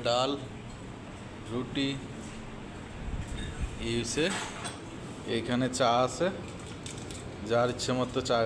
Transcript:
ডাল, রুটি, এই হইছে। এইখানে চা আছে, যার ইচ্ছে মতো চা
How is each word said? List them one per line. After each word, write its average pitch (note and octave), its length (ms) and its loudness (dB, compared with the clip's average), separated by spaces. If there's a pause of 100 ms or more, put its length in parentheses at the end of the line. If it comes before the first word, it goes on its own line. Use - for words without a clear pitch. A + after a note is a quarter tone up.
ডাল, B2+ 220 6 (1200)
রুটি, B2+ 360 0 (2000)
এই A#2 120 2
হইছে। C#3+ 260 2 (1080)
এইখানে B2 320 2 (120)
চা A#2+ 120 8 (160)
আছে, E3+ 200 2 (1200)
যার A#2+ 240 6
ইচ্ছে - 260 0
মতো B2 200 0 (100)
চা B2 180 6